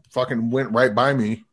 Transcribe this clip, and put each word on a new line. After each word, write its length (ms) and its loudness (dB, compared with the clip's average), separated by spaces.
fucking 400 -4
went 220 -2
right 200 4
by 200 2
me. 400 -2